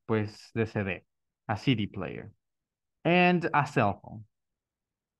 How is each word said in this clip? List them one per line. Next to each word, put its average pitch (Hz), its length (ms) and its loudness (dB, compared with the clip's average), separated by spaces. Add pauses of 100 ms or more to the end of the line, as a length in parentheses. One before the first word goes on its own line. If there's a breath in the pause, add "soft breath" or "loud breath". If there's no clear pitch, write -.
pues, 107 480 -4
de 113 120 0
C 107 180 -4
D, 92 220 -6 (420)
a 107 100 -2
C 131 180 2
D 104 120 0
player. 64 440 -10 (720)
And 175 500 4
a 147 120 2
cell 104 360 0
phone, 107 240 -16 (920)